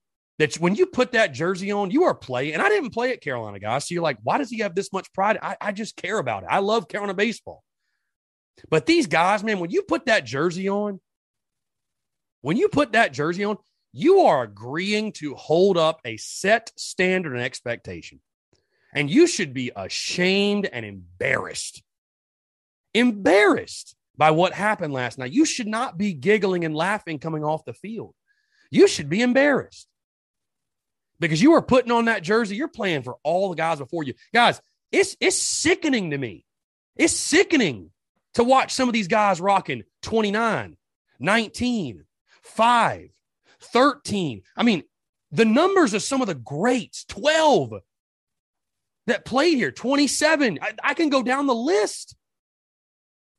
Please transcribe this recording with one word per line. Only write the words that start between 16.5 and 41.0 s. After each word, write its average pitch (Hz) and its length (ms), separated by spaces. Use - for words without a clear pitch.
standard 185 580
and 120 80
expectation. 117 800
And 143 180
you 294 160
should 156 280
be 123 200
ashamed 190 960
and 117 120
embarrassed. 98 960
Embarrassed 247 1000
by 156 160
what 170 220
happened 180 380
last 123 260
night. 127 120
You 262 140
should 247 240
not 220 280
be 202 160
giggling 180 520
and 156 100
laughing 170 460
coming 156 240
off 156 200
the 120 100
field. 196 400
You 330 160
should 151 200
be 180 140
embarrassed. 254 640
Because 160 200
you 294 120
are 311 100
putting 240 300
on 233 140
that 208 180
jersey, 208 320
you're 285 100
playing 180 360
for 120 200
all 185 280
the 165 60
guys 160 220
before 160 240
you. 131 120
Guys, 220 260
it's, - 300
it's 359 160
sickening 262 720
to 143 80
me. 113 260
It's - 180
sickening 220 760
to 240 100
watch 262 280
some 254 160
of 233 40
these 214 160
guys 202 320
rocking 180 420
twenty-nine, 208 760